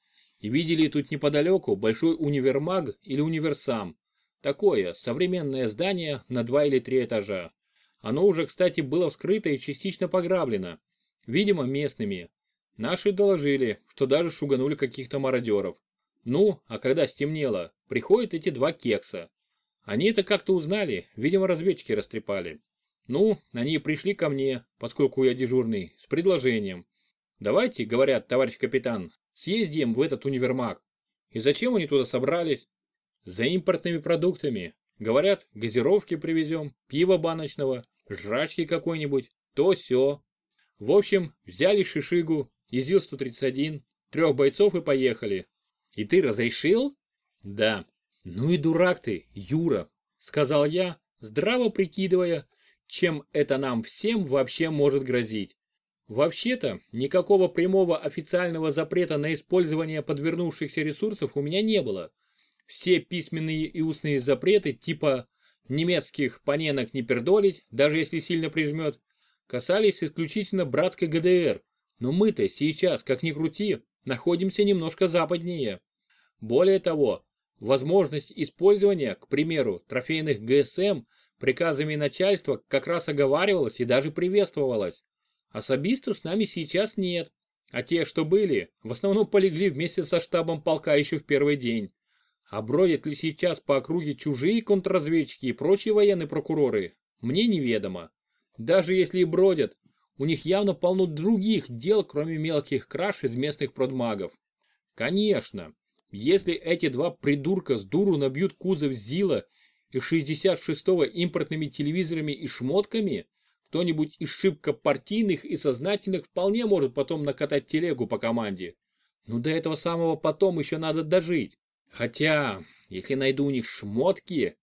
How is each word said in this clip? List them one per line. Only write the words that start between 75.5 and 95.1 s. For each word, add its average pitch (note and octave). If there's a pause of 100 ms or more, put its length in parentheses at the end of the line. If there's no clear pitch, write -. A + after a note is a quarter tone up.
Более E3
того, D3+ (340)
возможность C#3+
использования, F3+
к -
примеру, C#3+
трофейных D3+
Г B2+
С -
М F#3 (320)
приказами D3+
начальства D3
как C#3
раз E3+
оговаривалась D3
и B2
даже C3
приветствовалась. D3+ (460)
Особистов D3
с -
нами G3
сейчас F3+
нет, F3 (380)
а A#2+
те, E3
что D#3+
были, D#3+ (120)
в A2
основном G3
полегли F#3+
вместе D#3+
со E3+
штабом E3
полка D#3
еще D3
в -
первый C#3+
день. A#2 (560)
А A2
бродят D3
ли D3
сейчас D#3+
по C#3
округе D3
чужие D#3
контрразведчики E3